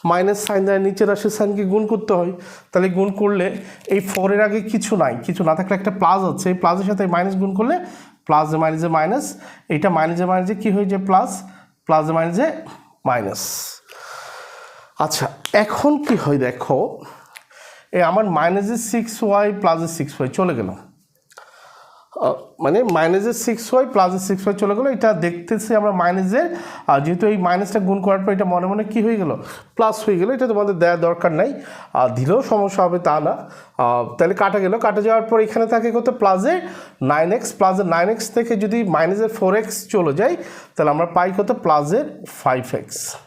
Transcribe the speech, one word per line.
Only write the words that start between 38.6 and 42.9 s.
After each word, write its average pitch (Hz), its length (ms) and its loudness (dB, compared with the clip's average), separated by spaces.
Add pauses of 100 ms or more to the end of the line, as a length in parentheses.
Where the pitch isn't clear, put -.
মাইনাসের 190 460 0
ফোর 196 260 0
এক্স - 320 -4
চলে 170 260 0
যায়, 240 220 2 (400)
তাহলে 151 160 2
আমরা 165 140 2
পাই 180 320 0
কত? 202 140 0
প্লাসের 175 760 0
ফাইভ 131 480 -2
এক্স। - 400 -10 (100)